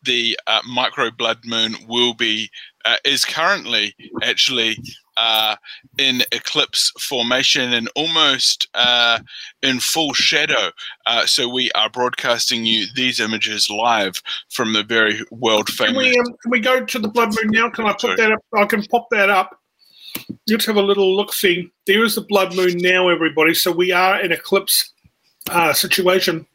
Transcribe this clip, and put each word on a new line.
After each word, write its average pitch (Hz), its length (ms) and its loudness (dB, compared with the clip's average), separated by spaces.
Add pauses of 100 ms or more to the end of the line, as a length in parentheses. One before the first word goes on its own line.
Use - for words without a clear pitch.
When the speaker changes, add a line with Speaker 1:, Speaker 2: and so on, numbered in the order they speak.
Speaker 1:
The, 120 440 0
uh, 110 220 2
micro 123 420 -2
blood 117 360 -2
moon 113 300 -4 (120)
will 120 240 0
be, 110 380 -4 (340)
uh, 113 200 2
is 135 200 0
currently 120 680 -2 (280)
actually, 117 540 0 (400)
uh, 110 380 0 (420)
in 131 360 0
eclipse - 580 -2 (100)
formation 127 720 0
and 117 220 -2
almost, 156 800 0
uh, 120 460 2 (420)
in 131 180 0
full 151 320 -2
shadow. 147 600 0 (340)
Uh, 117 180 2
so 123 240 0
we 123 240 -2
are 110 160 0
broadcasting 123 760 -2
you 110 200 0 (100)
these 127 240 -2
images 107 500 -2
live 104 500 0 (300)
from 110 240 -2
the 107 80 2
very 110 380 2 (100)
world 110 380 0
Speaker 2:
Can - 180 -2
Speaker 1:
famous 110 160 0
Speaker 2:
we, 247 160 4
um, 240 80 2 (160)
can 233 80 -6
we 247 100 2
go 254 240 0
to 254 140 -6
the 214 100 -2
blood 233 200 2 (120)
moon 214 120 -2
now? 226 180 2
Can 220 160 -4
I 202 60 2
put 202 80 -4
Speaker 1:
Sorry. 185 160 0
Speaker 2:
that 220 160 2
up? 214 80 0 (140)
I 208 120 0
can 214 180 0
pop 233 260 -2
that 202 200 2
up. 190 260 0 (920)
Let's 214 180 0
have 214 100 0
a 202 60 4
little 196 340 2
look-see. 180 540 0 (160)
There 208 180 4
is 214 120 0
the 233 40 -2
blood 190 340 0
moon 180 240 2
now, 180 300 4
everybody. 160 460 2
So 175 180 2
we 180 200 0
are 185 280 4
in 190 120 -2
eclipse, - 600 0 (560)
uh, 165 240 2
situation. 180 720 0 (100)